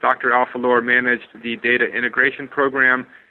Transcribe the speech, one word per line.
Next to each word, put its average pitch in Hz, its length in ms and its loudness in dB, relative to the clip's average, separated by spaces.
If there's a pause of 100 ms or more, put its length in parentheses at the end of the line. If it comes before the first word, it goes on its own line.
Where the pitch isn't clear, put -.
Doctor 123 300 0
Alfalor 123 520 2
managed 123 460 0 (120)
the 117 140 -8
Data 120 300 0
Integration 123 640 -2
Program 131 580 0 (240)